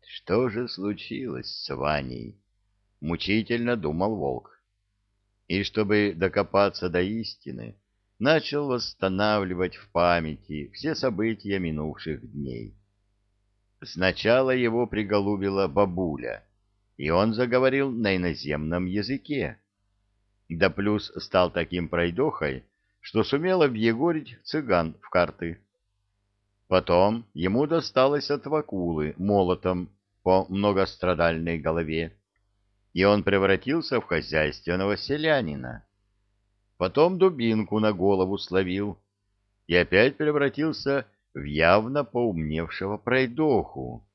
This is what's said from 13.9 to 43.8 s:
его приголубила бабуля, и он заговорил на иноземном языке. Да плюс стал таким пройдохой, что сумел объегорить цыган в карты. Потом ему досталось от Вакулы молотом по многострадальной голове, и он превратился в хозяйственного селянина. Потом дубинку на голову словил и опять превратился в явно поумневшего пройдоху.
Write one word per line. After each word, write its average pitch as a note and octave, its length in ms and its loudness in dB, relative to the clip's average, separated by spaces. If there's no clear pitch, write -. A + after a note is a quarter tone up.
его A#2+ 360 0
приголубила G2 800 0
бабуля, E2 760 -2
и D2 140 -2
он G#2 220 2
заговорил B2+ 580 2
на G#2+ 240 0
иноземном D#2+ 680 -2
языке. G#2 760 -4
Да E2+ 200 4
плюс G2+ 480 -2
стал F2+ 340 2
таким F2 380 -4
пройдохой, F2 760 -2
что G#2+ 220 0
сумел F3 380 2
объегорить B2+ 840 0
цыган F#2 580 0
в - 80 -20
карты. E2+ 500 -2
Потом F#2 680 4
ему G2 340 0
досталось C#3+ 640 0
от C#3+ 160 -4
Вакулы F2 680 -2
молотом F#2 720 2
по F#2 260 4
многострадальной F2+ 1120 0
голове, D#2+ 580 -4
и F2 100 0
он G2+ 200 4
превратился G2+ 800 2
в - 40 -14
хозяйственного F2 920 -2
селянина. C3+ 920 -4
Потом D3+ 400 2
дубинку A#2 600 2
на G#2+ 120 2
голову F#2+ 460 2
словил F#2+ 600 -2
и E2+ 100 0
опять G#2 400 4
превратился C#3+ 880 0
в - 100 -10
явно G2 600 4
поумневшего F#2 920 -4
пройдоху. A#2 1160 0